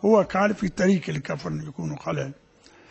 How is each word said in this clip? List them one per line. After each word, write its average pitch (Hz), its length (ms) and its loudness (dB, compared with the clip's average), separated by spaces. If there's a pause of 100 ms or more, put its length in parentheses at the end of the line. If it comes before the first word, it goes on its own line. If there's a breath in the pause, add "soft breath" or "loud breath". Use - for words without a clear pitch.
هو 214 160 6
قال 196 340 0
في 185 140 -4
طريق 185 400 2
الكفن 78 580 -6
يكون 76 320 -8
خلل، 76 320 -4 (600 soft breath)